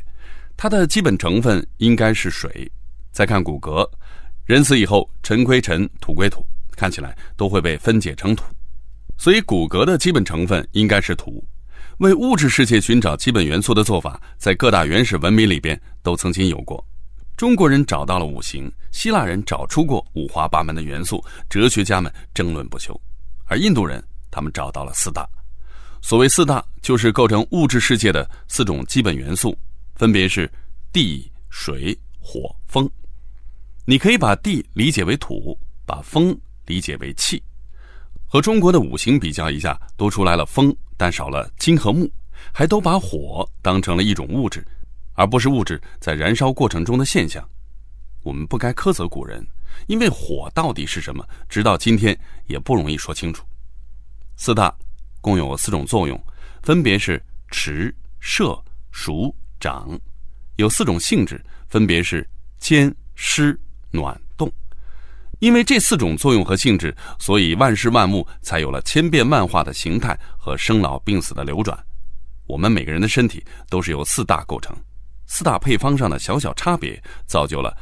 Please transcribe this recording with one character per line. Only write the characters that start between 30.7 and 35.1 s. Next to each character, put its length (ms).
地、 360
水、 480
火、 340
风。 200
你 140
可 100
以 80
把 200
地 280
理 180
解 100
为 140